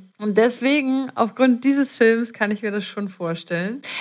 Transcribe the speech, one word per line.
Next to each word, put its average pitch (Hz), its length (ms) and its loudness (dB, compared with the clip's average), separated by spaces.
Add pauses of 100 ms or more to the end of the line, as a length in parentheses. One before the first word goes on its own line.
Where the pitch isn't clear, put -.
(180)
Und 208 200 0
deswegen, 262 760 2
aufgrund 240 500 2
dieses 277 300 2
Films, 226 380 2
kann 208 180 -4
ich 208 120 -4
mir 214 80 -4
das 202 140 -4
schon 202 260 -8
vorstellen. 180 720 -6 (180)